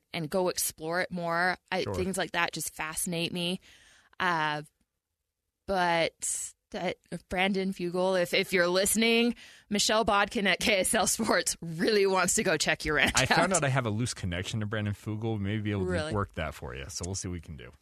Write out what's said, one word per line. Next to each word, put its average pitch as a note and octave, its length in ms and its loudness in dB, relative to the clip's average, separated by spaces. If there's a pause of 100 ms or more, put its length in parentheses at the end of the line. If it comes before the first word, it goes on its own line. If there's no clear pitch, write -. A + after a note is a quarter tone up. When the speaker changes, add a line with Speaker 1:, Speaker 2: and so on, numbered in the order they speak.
(140)
Speaker 1:
and D#3+ 160 -6
go F#3 180 0
explore E3 520 -4
it - 100 -4
more. F3 460 0 (160)
I, F#3 100 0
Speaker 2:
Sure. G2+ 120 -4
Speaker 1:
things F#3 220 -2
like F3 160 -2
that E3+ 200 0
just - 240 -8
fascinate E3 560 -4
me. F3 280 -4 (600)
Uh, D#3 420 0 (1040)
but F3 880 -2 (180)
that F3+ 260 -4 (320)
Brandon F#3+ 440 0
Fugel, F#3 480 0
if, F3 140 0
if F#3 180 2
you're F3 160 4
listening, A3+ 680 4 (340)
Michelle G#3+ 360 2
Bodkin G3+ 420 2
at F3+ 140 2
K G3 200 4
S - 140 0
L F#3+ 120 2
Sports G#3 540 0
really G3 460 2
wants F#3 280 2
to - 80 2
go F3 140 2
check D#3 280 0
your D3+ 120 0
rant C3+ 180 4
Speaker 2:
I B2+ 120 4
found F#3 260 4
Speaker 1:
out. F3+ 60 6
Speaker 2:
out D3+ 60 0
I C#3 40 4
have B2+ 180 2
a A2+ 40 0
loose A2 240 -2
connection F#2+ 460 -4
to G#2+ 60 -4
Brandon G#2 280 -2
Fugel. A2 460 -4
Maybe G2+ 220 -2
be G#2 100 -2
able G2 140 0
to F2+ 40 -2
Speaker 1:
Really? F2+ 220 -2
Speaker 2:
work G2+ 220 -2
that D#2 200 -4
for B1+ 200 -10
you. C2+ 140 -10
So - 180 -8
we'll F#2+ 80 -6
see G2 140 -6
what F2+ 60 -6
we F2 60 -8
can D#2+ 160 -14
do. A#1+ 140 -16 (120)